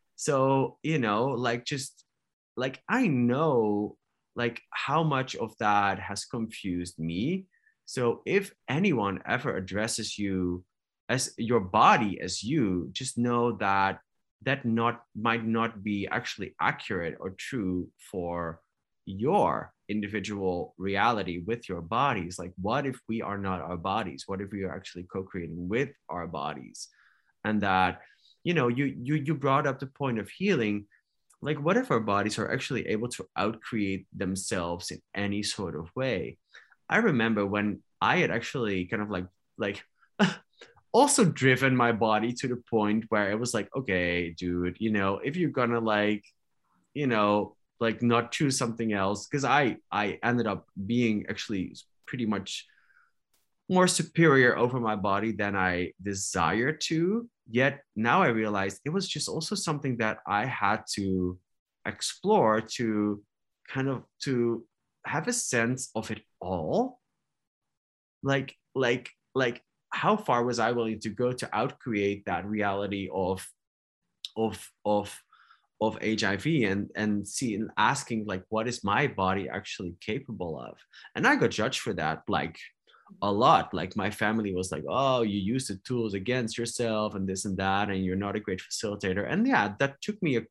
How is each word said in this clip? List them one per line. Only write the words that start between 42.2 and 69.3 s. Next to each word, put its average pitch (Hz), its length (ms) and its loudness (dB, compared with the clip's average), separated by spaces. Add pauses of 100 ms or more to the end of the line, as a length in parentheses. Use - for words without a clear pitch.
to 131 140 -6
the 123 220 -2
point 110 400 2
where 104 220 2
it 107 80 0
was 120 140 -4
like, 104 220 0
"Okay, 87 640 0
dude, 90 420 -2
you 110 120 0
know, 98 320 2
if 139 120 -4
you're 175 140 0
gonna, 117 300 0
like, 104 440 2 (720)
you 143 140 -2
know, 104 480 2 (240)
like, 113 220 0
not 117 300 4
choose 139 260 0
something 113 360 -2
else," 101 340 0
'cause 139 160 -4
I, 120 340 4 (140)
I 98 320 0
ended 117 240 2
up 98 200 -4 (180)
being 117 440 2
actually 101 460 -4 (300)
pretty 123 200 -4
much 101 420 -4 (1000)
more 185 180 6
superior 156 720 6
over 123 220 2
my 110 160 0
body 104 360 0
than 101 240 -2
I 90 460 0
desired 98 800 0
to. 185 480 0 (200)
Yet 131 320 2 (140)
now 120 260 4
I 170 60 6
realized 104 580 0
it 143 40 -4
was 190 180 -2
just - 200 -6
also 160 280 -4
something 147 420 -2
that 110 300 -2
I 104 180 0
had 107 380 -2 (120)
to 92 440 0 (460)
explore 113 760 2 (160)
to 104 440 0 (460)
kind 135 220 -2
of, 127 140 -4 (200)
to 117 420 0 (400)
have 160 220 -4
a 247 60 0
sense 127 640 0
of 110 160 -6
it 107 100 -10 (180)
all. 95 600 -2 (1200)
Like, 135 340 0 (200)
like, 123 340 2 (260)